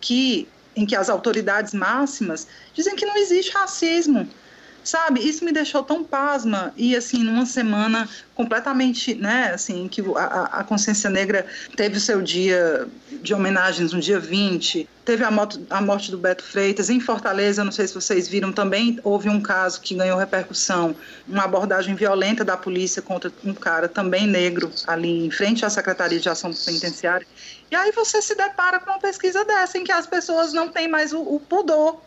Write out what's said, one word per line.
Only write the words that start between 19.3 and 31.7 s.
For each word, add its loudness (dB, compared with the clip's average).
caso 0
que -6
ganhou 2
repercussão, 0
uma 0
abordagem 0
violenta 2
da 0
polícia -2
contra -6
um -2
cara 0
também 0
negro, 2
ali 0
em -4
frente 0
à 0
Secretaria 0
de -2
Ação -2
Penitenciária. -2
E 0
aí 4
você 2
se 0
depara 2
com -4
uma 0
pesquisa 0
dessa, 2
em -4
que -2
as 0
pessoas 0
não 0
têm -4
mais 0
o, -4
o -2
pudor 2